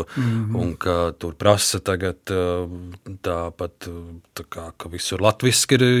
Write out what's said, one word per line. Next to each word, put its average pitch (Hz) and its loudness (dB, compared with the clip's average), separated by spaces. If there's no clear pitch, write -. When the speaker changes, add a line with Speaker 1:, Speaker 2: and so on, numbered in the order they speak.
Speaker 1:
Mhm. 113 0
Speaker 2:
un 87 0
ka 87 0
tur 82 -8
prasa 101 4
tagad, 92 -2
ā, 90 0
tāpat, 85 -6
tā - -12
kā, 82 -12
ka - -14
visur 87 -4
latviski 120 4
ir 127 6